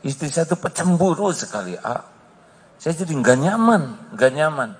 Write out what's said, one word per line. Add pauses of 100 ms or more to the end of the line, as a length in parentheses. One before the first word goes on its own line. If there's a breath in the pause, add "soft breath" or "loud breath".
"Istri
saya
tuh
pecemburu
sekali,
ah. (720 soft breath)
Saya
jadi
nggak
nyaman, (320)
nggak
nyaman."